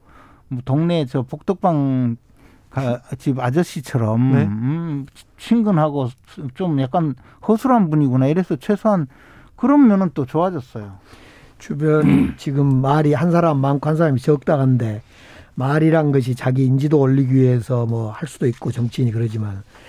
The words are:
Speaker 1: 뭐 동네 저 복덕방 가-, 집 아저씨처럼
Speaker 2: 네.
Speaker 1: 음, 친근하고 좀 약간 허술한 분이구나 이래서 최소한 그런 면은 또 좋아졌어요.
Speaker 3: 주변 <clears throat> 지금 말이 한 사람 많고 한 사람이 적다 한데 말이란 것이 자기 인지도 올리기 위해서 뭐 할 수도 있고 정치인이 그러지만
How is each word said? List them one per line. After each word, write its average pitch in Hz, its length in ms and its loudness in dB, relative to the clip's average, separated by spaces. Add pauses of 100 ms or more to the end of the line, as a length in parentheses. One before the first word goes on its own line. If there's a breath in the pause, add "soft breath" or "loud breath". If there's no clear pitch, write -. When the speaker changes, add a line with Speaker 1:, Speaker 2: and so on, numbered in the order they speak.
(500 soft breath)
Speaker 1:
뭐 127 140 -6
동네 160 420 0
저 127 180 -4
복덕방 139 960 -2 (520 soft breath)
가-, 123 320 -4 (160)
집 131 220 -4
아저씨처럼 127 960 -2
Speaker 2:
네. 113 100 4
Speaker 1:
음, 139 640 -4 (320)
친근하고 156 720 0 (440)
좀 165 280 -2
약간 143 340 -2 (320 soft breath)
허술한 220 420 2
분이구나 135 380 2
이래서 170 300 0
최소한 202 500 -2 (480 soft breath)
그런 277 320 4
면은 190 260 2
또 139 120 -4
좋아졌어요. 143 680 -4 (640 soft breath)
Speaker 3:
주변 151 760 2
<clears throat> - 20 -20
지금 139 440 0
말이 147 320 2
한 165 180 0
사람 165 260 2
많고 139 320 0
한 156 80 0
사람이 143 240 2
적다 151 380 0
한데 117 420 0 (540 loud breath)
말이란 151 580 2
것이 127 220 0
자기 131 300 0
인지도 139 340 2
올리기 135 360 2
위해서 123 500 0
뭐 113 260 -4
할 131 180 -12
수도 - 180 -4
있고 117 240 -4
정치인이 120 400 -4
그러지만 107 520 -6 (260 loud breath)